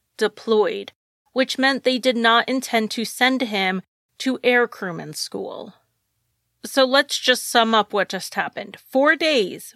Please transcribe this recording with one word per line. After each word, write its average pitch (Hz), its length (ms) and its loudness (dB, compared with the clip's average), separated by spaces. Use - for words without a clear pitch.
deployed, 208 760 -2
which 254 260 -2
meant 262 240 0
they 254 160 0
did 254 160 2
not 233 320 2
intend 240 440 -2
to 233 120 -4
send 254 380 0
him 190 400 -2
to 254 220 -2
air 240 280 2
crewman 160 440 -10
school. - 600 -10
So 269 200 2
let's 277 340 2
just - 300 0
sum 226 260 4
up 208 160 2
what 196 160 0
just - 280 -8
happened. 202 440 -8
Four 294 380 2
days 269 580 -2